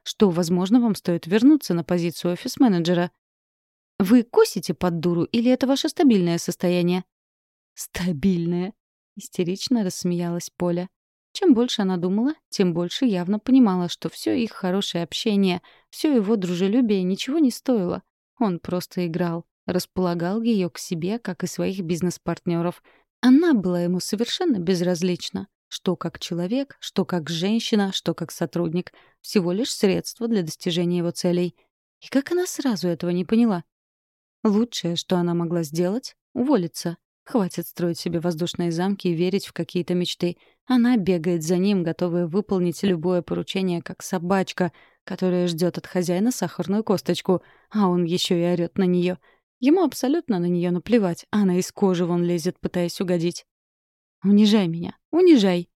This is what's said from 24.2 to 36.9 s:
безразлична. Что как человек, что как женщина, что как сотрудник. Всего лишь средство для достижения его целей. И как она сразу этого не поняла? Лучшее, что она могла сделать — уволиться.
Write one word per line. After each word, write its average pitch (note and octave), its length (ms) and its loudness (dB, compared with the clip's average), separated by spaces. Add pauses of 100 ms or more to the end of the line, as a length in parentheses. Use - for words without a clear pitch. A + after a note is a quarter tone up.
безразлична. F3+ 880 -2 (220)
Что - 260 -4
как - 240 -8
человек, F#3+ 600 -4
что - 240 -4
как E3+ 280 -4
женщина, G3 600 0
что - 200 -4
как - 180 -8
сотрудник. E3+ 600 -4 (280)
Всего F3 300 0
лишь G#3+ 200 -4
средство F#3+ 560 -2
для G#3+ 160 0
достижения F3 560 -2
его E3+ 100 -2
целей. F3 460 -2 (440)
И - 100 -20
как C#4 220 -2
она F4+ 140 0
сразу G#3+ 420 -4
этого F3 220 -4
не F3 160 -2
поняла? A3 380 2 (800)
Лучшее, G#3 540 0
что - 200 -2
она F3 160 0
могла E3+ 300 -2
сделать — F3 520 -4 (200)
уволиться. F#3+ 600 -2 (280)